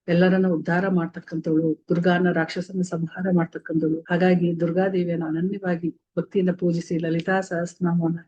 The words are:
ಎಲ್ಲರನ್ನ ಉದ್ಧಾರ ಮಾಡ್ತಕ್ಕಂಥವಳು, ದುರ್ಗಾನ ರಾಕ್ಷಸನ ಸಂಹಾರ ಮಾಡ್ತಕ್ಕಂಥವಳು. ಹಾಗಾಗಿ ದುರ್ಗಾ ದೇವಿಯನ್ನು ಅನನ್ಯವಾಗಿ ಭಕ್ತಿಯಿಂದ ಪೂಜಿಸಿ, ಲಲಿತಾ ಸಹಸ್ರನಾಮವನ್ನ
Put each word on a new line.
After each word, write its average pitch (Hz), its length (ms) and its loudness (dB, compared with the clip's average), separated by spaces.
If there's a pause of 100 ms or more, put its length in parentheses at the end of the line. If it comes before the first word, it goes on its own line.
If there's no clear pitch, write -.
ಎಲ್ಲರನ್ನ 185 400 4
ಉದ್ಧಾರ 175 400 0
ಮಾಡ್ತಕ್ಕಂಥವಳು, 165 800 -2 (200)
ದುರ್ಗಾನ 175 440 2
ರಾಕ್ಷಸನ 175 500 -2
ಸಂಹಾರ 180 440 -4 (100)
ಮಾಡ್ತಕ್ಕಂಥವಳು. 160 600 -2 (120)
ಹಾಗಾಗಿ 175 380 4 (120)
ದುರ್ಗಾ 170 280 0
ದೇವಿಯನ್ನು 170 380 -2
ಅನನ್ಯವಾಗಿ 175 640 -4 (280)
ಭಕ್ತಿಯಿಂದ 180 320 0
ಪೂಜಿಸಿ, 170 480 -2
ಲಲಿತಾ 170 420 0
ಸಹಸ್ರನಾಮವನ್ನ 170 880 -2